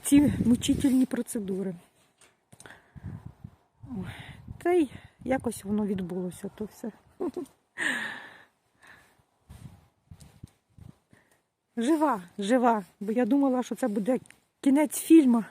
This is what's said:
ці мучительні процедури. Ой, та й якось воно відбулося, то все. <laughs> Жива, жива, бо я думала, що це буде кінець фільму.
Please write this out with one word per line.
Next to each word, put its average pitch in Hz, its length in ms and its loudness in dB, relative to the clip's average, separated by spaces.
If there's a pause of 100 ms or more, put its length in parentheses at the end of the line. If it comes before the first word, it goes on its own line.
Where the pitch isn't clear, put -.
ці 285 300 4 (120)
мучительні 262 600 2
процедури. 196 680 -6 (2250)
Ой, 190 140 -8 (580)
та 349 80 0
й 339 180 2 (340)
якось 254 400 -4
воно 208 220 -2
відбулося, 185 720 -6
то 214 100 -10
все. - 260 -14 (280)
<laughs> 349 120 -6 (4000)
Жива, 262 440 0 (160)
жива, 226 460 2 (160)
бо 202 120 -6
я 240 140 0
думала, 254 380 2
що 233 120 -8
це 262 120 -4
буде 226 320 -2 (420)
кінець 285 380 2
фільму. 254 520 8